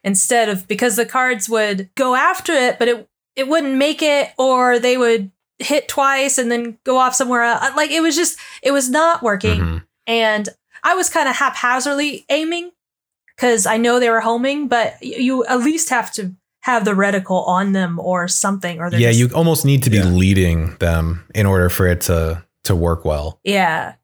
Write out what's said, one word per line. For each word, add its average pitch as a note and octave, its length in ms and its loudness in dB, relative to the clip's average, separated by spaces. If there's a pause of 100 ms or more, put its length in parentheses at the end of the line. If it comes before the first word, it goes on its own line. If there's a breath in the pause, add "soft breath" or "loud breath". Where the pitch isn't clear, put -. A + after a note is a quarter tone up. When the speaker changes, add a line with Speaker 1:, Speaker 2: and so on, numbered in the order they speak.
Speaker 1:
instead G#3+ 460 0
of, F#3+ 180 -6
because G#3+ 280 -2
the A#3 100 0
cards B3+ 420 -2
would G#3 480 -2
go B3+ 200 0
after F4 380 0
it, B3 260 2
but A#3+ 80 2
it, A#3 200 -2 (280)
it C4 120 -4
wouldn't C#4+ 280 0
make D4 260 0
it, C#4+ 360 0
or B3+ 420 2
they B3 180 2
would A3+ 320 2 (300)
hit C#4+ 280 -2
twice C4+ 500 0
and A#3+ 140 -2
then A#3+ 320 -4
go C4 140 0
off B3+ 180 2
somewhere B3 280 0
else. B3+ 320 0
Like, D4+ 160 0
it D#4+ 100 0
was D#4+ 140 2
just, E4+ 220 -2 (260 loud breath)
it C4+ 80 2
was C4+ 180 0
not D#4+ 340 2
working. G#3 360 0
Speaker 2:
Mm-hmm. E2 180 -2 (300)
Speaker 1:
And G#3+ 420 0 (340 loud breath)
I F4 120 2
was F4 140 -2
kinda C#4 240 0
haphazardly C4 960 -2
aiming E4 420 -4 (680)
'cause A#3 300 2
I A3 100 0
know A#3+ 220 2
they A#3+ 100 2
were A3+ 120 2
homing, B3+ 460 -2
but A#3 360 0
y-, B3+ 140 -10
you B3+ 280 0
at B3 140 0
least D#4 300 -2
have B3 240 -2
to F#3 200 -8 (280)
have A3+ 240 0
the G#3 80 0
reticle F#3+ 540 0
on F#3+ 260 0
them F3 260 -2
or F3+ 280 -2
something, F3+ 520 -4
or F3 100 -6
they're A#2 100 0
Speaker 2:
Yeah, A#2 100 6
Speaker 1:
just A#2 100 4
Speaker 2:
you B2 160 2
almost D#3+ 300 2
need C#3 180 4
to A#2+ 80 2
be G#2+ 60 4
Speaker 3:
Yeah. F#2 80 4
Speaker 2:
leading F2+ 760 2
them E2 460 -2 (100)
in G#2 100 2
order F#2 240 4
for F#2 180 0
it F2 140 2
to, E2 420 -2 (200)
to F#2+ 120 0
work E2+ 300 0
well. D2+ 380 -4
Speaker 1:
Yeah. F3+ 500 -2 (100)